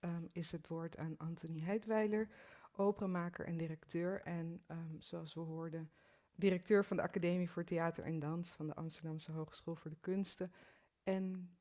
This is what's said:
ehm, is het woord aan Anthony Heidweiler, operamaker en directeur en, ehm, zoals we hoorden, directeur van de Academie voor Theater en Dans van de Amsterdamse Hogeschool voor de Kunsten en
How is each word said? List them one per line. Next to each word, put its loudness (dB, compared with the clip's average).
ehm, -2
is -4
het -8
woord -4
aan -4
Anthony -4
Heidweiler, 2
operamaker 2
en -2
directeur -2
en, -4
ehm, -6
zoals -8
we -4
hoorden, -6
directeur 6
van 2
de 4
Academie 2
voor -2
Theater 0
en 0
Dans -2
van -6
de -4
Amsterdamse -6
Hogeschool -4
voor -10
de -12
Kunsten -2
en -2